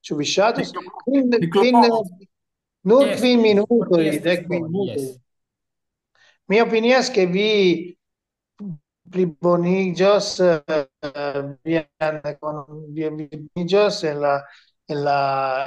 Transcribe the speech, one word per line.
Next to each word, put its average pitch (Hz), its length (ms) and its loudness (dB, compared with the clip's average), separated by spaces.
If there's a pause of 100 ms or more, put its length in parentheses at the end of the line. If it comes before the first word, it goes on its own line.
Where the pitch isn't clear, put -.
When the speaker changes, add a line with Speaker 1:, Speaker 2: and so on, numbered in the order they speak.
Speaker 1:
ĉu - 180 -8
vi 147 80 -4
ŝatus? - 460 0
Speaker 2:
Mikro-, - 320 -14
Speaker 1:
Kvin-, 262 240 2 (120)
Speaker 2:
mikrofono. 226 600 4
Speaker 1:
kvin-, - 280 -12 (560)
nur 247 220 6
Speaker 3:
Yes, 196 140 -2
Speaker 1:
kvin 247 180 4
Speaker 3:
yes, 233 40 4
Speaker 1:
minutoj, 208 600 2
Speaker 3:
yes, 147 200 -2
Speaker 1:
dek 175 180 0
Speaker 3:
yes. 170 100 -12
Speaker 1:
minutoj. 170 540 -4 (1400)
Mi 202 120 2
opinias, 233 500 2
ke 185 160 2
vi 196 240 0 (1600)
pliboniĝos, 185 1300 0
eh, 160 420 2 (760)
vian 156 600 -4 (200)
kon-, 151 260 -8 (220)
vi 156 180 -8
pliboniĝos 156 1000 -4
en 147 160 -4
la, 143 140 0 (540)
en 147 160 -6
la, 143 160 0 (460)